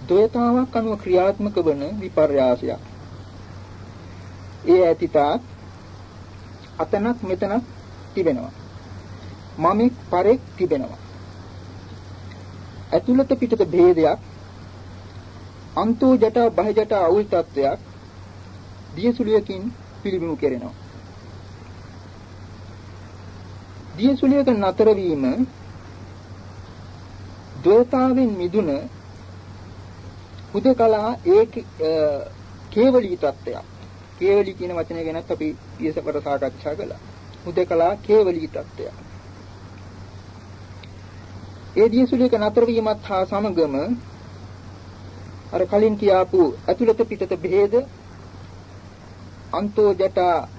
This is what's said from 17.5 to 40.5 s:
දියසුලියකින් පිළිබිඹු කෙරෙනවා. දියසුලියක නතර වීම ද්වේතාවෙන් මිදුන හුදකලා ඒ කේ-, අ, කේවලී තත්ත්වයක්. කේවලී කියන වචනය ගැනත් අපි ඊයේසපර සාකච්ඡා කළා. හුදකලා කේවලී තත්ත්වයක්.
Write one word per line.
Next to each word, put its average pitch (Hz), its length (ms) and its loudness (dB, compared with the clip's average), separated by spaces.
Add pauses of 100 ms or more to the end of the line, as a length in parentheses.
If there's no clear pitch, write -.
දියසුලියකින් 208 720 0 (340)
පිළිබිඹු 170 380 -2
කෙරෙනවා. 135 380 -2 (3250)
දියසුලියක 269 560 4
නතර 208 420 4
වීම 180 320 2 (2250)
ද්වේතාවෙන් 247 760 4
මිදුන 180 360 0 (1800)
හුදකලා 226 600 4 (140)
ඒ 392 220 8
කේ-, 226 220 -10 (140)
අ, 160 100 2 (760)
කේවලී 226 500 4
තත්ත්වයක්. - 480 -4 (480)
කේවලී 196 400 2
කියන 180 200 -6
වචනය 165 300 -4
ගැනත් 160 280 -6
අපි 156 160 -2 (260)
ඊයේසපර 156 460 -4
සාකච්ඡා 143 560 -4
කළා. - 260 -10 (380)
හුදකලා 175 580 2
කේවලී 185 500 4
තත්ත්වයක්. - 480 -10 (2750)